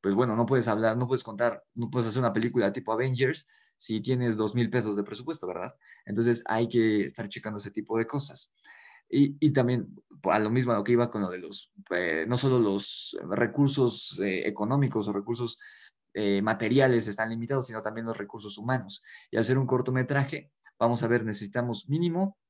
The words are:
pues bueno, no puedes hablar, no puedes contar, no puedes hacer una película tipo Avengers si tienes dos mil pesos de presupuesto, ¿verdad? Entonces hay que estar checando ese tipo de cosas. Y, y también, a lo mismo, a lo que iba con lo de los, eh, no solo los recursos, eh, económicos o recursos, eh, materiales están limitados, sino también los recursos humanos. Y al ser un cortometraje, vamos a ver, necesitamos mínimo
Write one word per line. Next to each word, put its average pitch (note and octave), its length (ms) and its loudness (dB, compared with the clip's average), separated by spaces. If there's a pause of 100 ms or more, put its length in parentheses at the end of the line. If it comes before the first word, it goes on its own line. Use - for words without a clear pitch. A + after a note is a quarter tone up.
pues G2+ 120 2
bueno, A2+ 220 2
no A#2 100 2
puedes B2 220 2
hablar, A2 300 2
no B2 100 -2
puedes C3 160 -2
contar, A#2 400 -2 (100)
no A#2 160 -6
puedes A#2+ 180 0
hacer A2 120 -2
una A#2+ 120 2
película A2+ 400 2
tipo - 220 -4
Avengers C3 540 0 (300)
si A2 240 -4
tienes B2 360 0
dos G#2+ 160 0
mil A#2 160 2
pesos G#2+ 260 0
de G2+ 80 -2
presupuesto, A2 440 -8
¿verdad? F2+ 260 -8 (320)
Entonces A#2 400 2
hay A2+ 240 0
que A2 360 2
estar G2+ 220 -10
checando G#2 300 -10
ese G2+ 140 -10
tipo A2 260 -4
de A#2 80 0
cosas. - 480 -8 (560)
Y, C#3+ 300 4
y D3 120 4
también, B2 420 2 (300)
a F#2 160 0
lo G#2+ 120 0
mismo, A#2+ 200 2
a A2+ 40 4
lo G#2 80 0
que A2 80 0
iba A#2+ 180 4
con A2 120 -6
lo F#2 80 -2
de F2+ 100 -8
los, - 340 -14 (160)
eh, E2+ 380 -2
no A#2+ 100 0
solo C3 220 2
los - 580 -2 (120)
recursos, A#2+ 920 0
eh, F#2+ 260 -2
económicos A2 600 0
o G#2 40 -4
recursos, A2+ 480 -4 (540)
eh, G2+ 280 0
materiales A2+ 680 2
están G#2+ 220 -2
limitados, A#2 380 -2
sino A2 140 -8
también A2 240 -6
los A2+ 120 -4
recursos G#2 400 -10
humanos. A2 460 -4 (280)
Y A2+ 60 -2
al A2 60 4
ser B2+ 140 2
un C3+ 80 2
cortometraje, C3 880 -2 (260)
vamos A#2 240 2
a A2+ 60 0
ver, A2+ 180 4
necesitamos A2 640 -4
mínimo E3+ 480 4 (120)